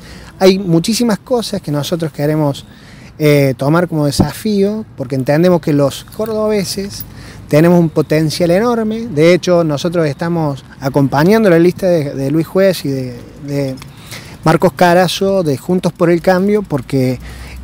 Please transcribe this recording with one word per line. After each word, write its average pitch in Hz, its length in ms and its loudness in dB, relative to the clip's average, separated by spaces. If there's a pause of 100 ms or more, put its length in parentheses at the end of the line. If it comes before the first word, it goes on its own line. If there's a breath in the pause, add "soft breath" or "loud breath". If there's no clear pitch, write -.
(400 loud breath)
hay 190 180 4
muchísimas 196 600 0
cosas 220 420 -4
que 151 100 -8
nosotros 147 420 -4
queremos, 147 520 -2 (520 loud breath)
eh, 147 400 4
tomar 165 320 0
como 151 160 -2
desafío, 202 800 -2 (100)
porque 135 200 -6
entendemos 156 440 2
que 156 140 -2
los 143 320 0 (100)
cordobeses 214 880 -4 (460 loud breath)
tenemos 170 300 4
un 165 100 2
potencial 160 600 0
enorme. 226 560 0
De 165 260 4
hecho, 175 300 2
nosotros 165 440 -2
estamos 156 560 -4 (160)
acompañando 143 720 2
la 165 100 4
lista 175 280 2
de, 147 260 0
de 135 180 -4
Luis 160 160 -2
Juez 190 380 0
y 143 40 -4
de, 131 260 -6 (300)
de 139 300 -4 (680 loud breath)
Marcos 165 300 2
Carazo 185 680 2
de 143 140 -2
Juntos 180 340 -2
por 170 180 0
el 170 120 2
Cambio, 196 400 2
porque 131 580 -2 (440 loud breath)